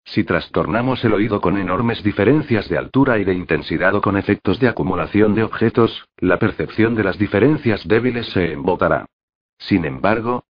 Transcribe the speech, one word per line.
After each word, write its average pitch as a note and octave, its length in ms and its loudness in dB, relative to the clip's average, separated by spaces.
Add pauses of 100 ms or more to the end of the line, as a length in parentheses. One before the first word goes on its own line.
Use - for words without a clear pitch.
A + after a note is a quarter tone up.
Si - 200 -2
trastornamos G2+ 840 -2
el G#2+ 80 2
oído G#2 280 0
con F#2 180 0
enormes F#2+ 420 -2
diferencias G#2 640 0
de E2 80 -4
altura A#2+ 440 0
y G2+ 40 -2
de F#2 120 0
intensidad E2 580 -2
o G2+ 80 0
con G2+ 160 0
efectos G2 420 0
de B2+ 80 2
acumulación F#2 680 0
de A2 80 2
objetos, A2+ 640 0 (100)
la F2+ 220 2
percepción A2 560 0
de G#2+ 80 0
las F2+ 160 -2
diferencias G#2 680 2
débiles A#2 440 0
se E2+ 200 0
embotará. D#2 540 0 (540)
Sin F#2 260 0
embargo, G#2+ 640 -2